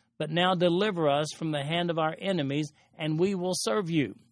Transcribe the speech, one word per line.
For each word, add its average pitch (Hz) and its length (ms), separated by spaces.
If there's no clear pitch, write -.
But 156 120
now 180 240
deliver 175 540
us 147 260
from 160 180
the 143 120
hand 170 260
of 160 80
our 160 220
enemies, 151 520
and 156 200
we 196 160
will 180 200
serve 214 340
you.' 143 280